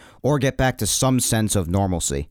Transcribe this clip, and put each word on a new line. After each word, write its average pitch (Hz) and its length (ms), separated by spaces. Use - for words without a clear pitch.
or 147 160
get 135 200
back 127 220
to 104 80
some 131 340
sense 110 340
of 87 140
normalcy. 87 600